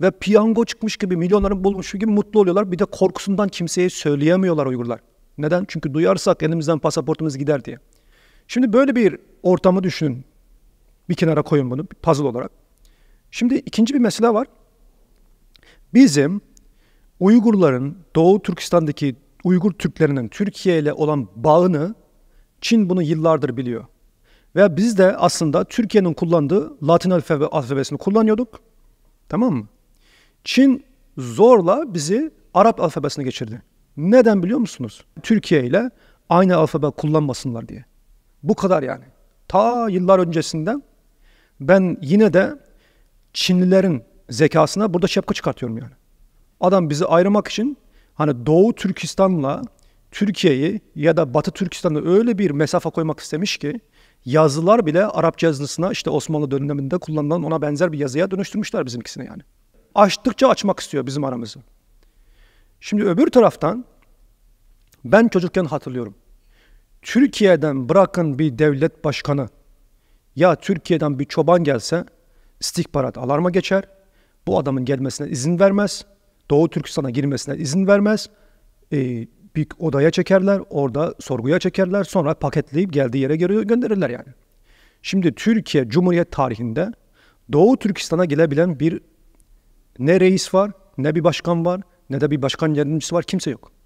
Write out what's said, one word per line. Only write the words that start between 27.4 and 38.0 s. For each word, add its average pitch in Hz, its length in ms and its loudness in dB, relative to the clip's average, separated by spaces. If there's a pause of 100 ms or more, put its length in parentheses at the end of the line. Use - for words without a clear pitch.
alfabesini 139 500 -4
kullanıyorduk. 214 640 0 (680)
Tamam 214 260 0
mı? 107 140 -6 (760)
Çin 262 400 2 (340)
zorla 196 760 2
bizi 196 360 -2 (240)
Arap 220 260 4
alfabesine 147 440 -4
geçirdi. 117 380 -8 (340)
Neden 208 460 4
biliyor 196 160 -2
musunuz? - 460 -8 (180)
Türkiye 165 440 2
ile 208 240 0 (380)
aynı 180 280 4
alfabe 151 340 0
kullanmasınlar 135 800 -4
diye. - 160 -18 (580)